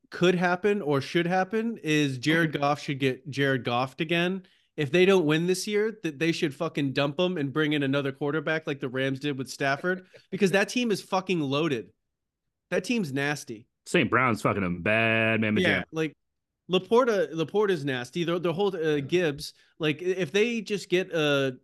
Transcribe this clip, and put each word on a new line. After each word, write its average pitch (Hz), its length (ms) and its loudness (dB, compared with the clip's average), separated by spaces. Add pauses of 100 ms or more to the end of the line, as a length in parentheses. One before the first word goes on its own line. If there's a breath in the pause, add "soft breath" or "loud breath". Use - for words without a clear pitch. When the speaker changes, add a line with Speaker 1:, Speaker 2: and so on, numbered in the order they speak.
(100)
Speaker 1:
could 180 260 4
happen 180 460 0
or 139 180 2
should 170 260 0
happen 190 560 -2
is 151 340 2
Jared 156 340 2
Speaker 2:
Okay. 151 100 -4
Speaker 1:
Goff 143 200 2
should 143 200 -6
get 131 280 -2
Jared 135 360 0
Goffed 127 360 -2
again. 175 440 -2 (320 soft breath)
If 147 140 -4
they 180 140 4
don't 185 220 6
win 160 200 2
this 180 200 0
year, 214 360 -2
that 151 160 -6
they 165 140 0
should 160 220 -2
fucking 156 400 -2
dump 143 260 0
him 180 160 0
and 139 160 -4
bring 151 220 0
in 143 80 0
another 139 300 0
quarterback 156 540 -4
like 143 140 -6
the 139 80 -6
Rams 131 320 -2
did 147 160 -4
with 131 140 -8
Stafford, 147 560 -2 (120)
Speaker 2:
<laughs> - 120 -20
Speaker 1:
because 190 220 2
that 202 180 2
team 247 200 0
is 185 120 -2
fucking 190 380 -2
loaded. 139 480 -2 (840)
That 185 140 -2
team's 208 280 -2
nasty. 139 540 -4 (180)
Speaker 3:
Saint - 240 2
Brown's 117 320 2
fucking 101 240 0
a 90 60 0
bad 110 720 2
man, 107 160 2
Speaker 1:
Yeah, 180 100 2
Speaker 3:
yeah. 135 140 0 (100)
Speaker 1:
like, 156 220 -4 (560)
Laporta, 196 640 2
Laporta's 175 500 0
nasty. 131 400 -4
The, 170 140 -2
the 170 140 -2
whole, 196 220 0
uh, 180 40 -6
Speaker 2:
Yeah. 156 220 2
Speaker 1:
Gibbs, 147 540 -2 (260 soft breath)
like, 151 220 0
i-, - 20 -8
if 180 280 -2
they 226 280 2
just 196 280 -6
get 185 240 0
a, 139 520 2